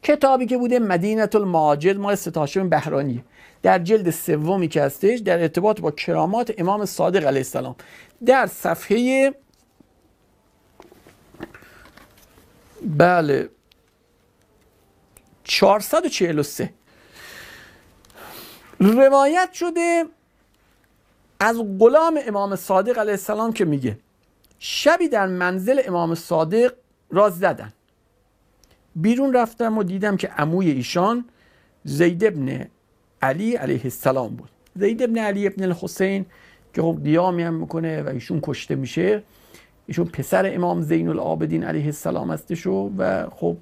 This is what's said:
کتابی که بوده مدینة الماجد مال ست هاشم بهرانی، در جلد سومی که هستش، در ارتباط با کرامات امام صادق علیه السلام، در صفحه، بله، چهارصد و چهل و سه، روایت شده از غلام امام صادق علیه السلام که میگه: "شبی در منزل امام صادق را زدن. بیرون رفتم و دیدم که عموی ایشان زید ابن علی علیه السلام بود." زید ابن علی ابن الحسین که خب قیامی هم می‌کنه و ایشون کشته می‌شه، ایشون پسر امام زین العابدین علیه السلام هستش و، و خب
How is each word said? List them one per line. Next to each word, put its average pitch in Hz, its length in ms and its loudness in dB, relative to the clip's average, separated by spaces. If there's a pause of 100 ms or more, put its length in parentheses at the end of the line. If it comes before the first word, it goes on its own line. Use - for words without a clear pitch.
کتابی 269 420 4
که 247 120 0
بوده 240 220 2
مدینة 208 540 0
الماجد 175 640 2
مال 202 180 -2
ست 170 220 -6
هاشم 175 320 -2
بهرانی، 143 540 -2 (380)
در 185 180 4
جلد 180 300 2
سومی 160 580 -2
که 147 140 0
هستش، 190 380 0
در 185 200 0
ارتباط 175 420 0
با 160 100 -2
کرامات 180 680 -2
امام 196 280 -2
صادق 180 400 0
علیه 135 140 2
السلام، 127 360 -8 (500)
در 247 220 4
صفحه، 254 880 0 (3750)
بله، 160 520 2 (1900)
چهارصد 214 600 2
و 285 40 -2
چهل 165 300 -2
و 143 40 0
سه، - 300 -8 (2000)
روایت 277 720 6
شده 339 520 0 (1300)
از 226 180 2 (220)
غلام 294 480 6
امام 202 280 -2
صادق 196 420 0
علیه 214 140 0
السلام 214 420 -4
که 214 120 0
میگه: 131 320 -2 (600)
"شبی 339 480 0
در 202 200 0
منزل 185 580 0
امام 170 300 -2
صادق 175 580 0 (360)
را 202 200 4
زدن. 156 440 -2 (1200)
بیرون 240 380 0
رفتم 226 440 0
و 214 60 0
دیدم 190 340 -2
که - 100 -4
عموی 165 440 0
ایشان 185 540 0 (580)
زید 170 400 0
ابن 151 420 -2 (560)
علی 196 340 -2
علیه 135 280 -2
السلام 127 520 -2
بود." - 140 -18 (260)
زید 220 280 0
ابن 226 140 0
علی 202 300 -2
ابن 190 160 -4
الحسین 185 640 -2 (480)
که - 80 -2
خب 165 220 0
قیامی 170 400 2
هم 170 100 -4
می‌کنه 160 500 -6
و 147 40 -6
ایشون 143 360 -6
کشته - 320 -6
می‌شه، 180 480 -2 (640)
ایشون 170 180 -2
پسر 190 500 -2
امام 175 260 -2
زین 165 280 0
العابدین 160 540 -2
علیه 156 220 -4
السلام 165 460 -4
هستش 160 360 -8
و، 196 300 -4
و 190 320 -2
خب 170 320 -4